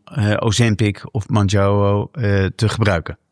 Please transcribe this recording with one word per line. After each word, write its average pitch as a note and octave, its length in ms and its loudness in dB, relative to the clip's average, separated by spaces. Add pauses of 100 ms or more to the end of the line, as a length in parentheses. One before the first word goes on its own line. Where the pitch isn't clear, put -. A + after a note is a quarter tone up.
eh, G#2+ 340 -2
Ozempic A2 720 0
of - 180 -6
Mounjaro, G2+ 840 2
eh, G2+ 320 0 (120)
te A2 120 0
gebruiken." G2+ 500 -2 (140)